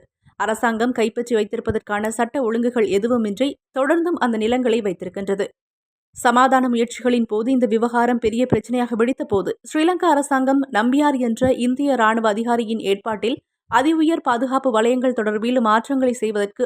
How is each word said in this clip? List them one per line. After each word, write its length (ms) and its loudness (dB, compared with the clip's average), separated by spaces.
அரசாங்கம் 520 -2
கைப்பற்றி 440 -2
வைத்திருப்பதற்கான 720 -4
சட்ட 340 -4
ஒழுங்குகள் 460 0
எதுவுமின்றி 640 0
தொடர்ந்தும் 460 0
அந்த 180 0
நிலங்களை 440 0
வைத்திருக்கின்றது. 640 -4
சமாதான 520 4
முயற்சிகளின் 580 0
போது 240 -2
இந்த 140 2
விவகாரம் 540 0
பெரிய 260 0
பிரச்சனையாக 500 -2
வெடித்த 300 0
போது 280 -2
ஸ்ரீலங்கா 460 0
அரசாங்கம் 520 2
நம்பியார் 480 2
என்ற 340 2
இந்திய 420 0
ராணுவ 340 2
அதிகாரியின் 500 -2
ஏற்பாட்டில் 580 -2
அதி 240 4
உயர் 280 2
பாதுகாப்பு 500 0
வலயங்கள் 420 2
தொடர்பில் 460 -2
மாற்றங்களை 540 2
செய்வதற்கு 520 -4